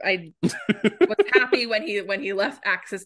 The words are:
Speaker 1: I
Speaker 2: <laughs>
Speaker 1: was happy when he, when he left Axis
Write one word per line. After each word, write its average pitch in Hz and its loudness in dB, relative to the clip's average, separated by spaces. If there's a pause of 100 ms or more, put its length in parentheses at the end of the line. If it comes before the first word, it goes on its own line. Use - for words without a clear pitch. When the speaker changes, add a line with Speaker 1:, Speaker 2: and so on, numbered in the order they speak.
Speaker 1:
I 180 -2
Speaker 2:
<laughs> - -6
Speaker 1:
was - 0 (160)
happy 247 4
when 214 0
he, 208 -4
when 190 -4
he 196 -4
left 208 -2
Axis 190 -4